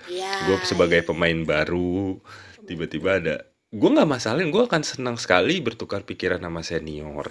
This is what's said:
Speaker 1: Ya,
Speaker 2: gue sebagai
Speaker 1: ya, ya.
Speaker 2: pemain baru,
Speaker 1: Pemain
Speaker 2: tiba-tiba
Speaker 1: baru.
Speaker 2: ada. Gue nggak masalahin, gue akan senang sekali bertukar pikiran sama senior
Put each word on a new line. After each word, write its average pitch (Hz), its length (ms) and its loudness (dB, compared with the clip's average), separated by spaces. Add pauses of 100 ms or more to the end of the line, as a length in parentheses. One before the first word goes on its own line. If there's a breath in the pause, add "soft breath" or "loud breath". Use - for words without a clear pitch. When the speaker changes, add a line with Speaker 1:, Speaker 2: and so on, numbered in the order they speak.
Speaker 1:
Ya, 98 380 -4
Speaker 2:
gue 95 180 4
sebagai 87 380 4
Speaker 1:
ya, - 20 -4
ya. - 40 -8
Speaker 2:
pemain 85 340 0
baru, 90 720 0
Speaker 1:
Pemain - 480 -20
Speaker 2:
tiba-tiba 82 480 -4
Speaker 1:
baru. 98 80 4
Speaker 2:
ada. 80 160 -2 (340)
Gue 117 220 2
nggak 277 160 6
masalahin, 139 420 0
gue 208 140 2
akan 180 180 2
senang 123 340 -4
sekali 113 440 4
bertukar 101 420 -4
pikiran 90 380 -2
sama 85 220 -6
senior 76 680 -6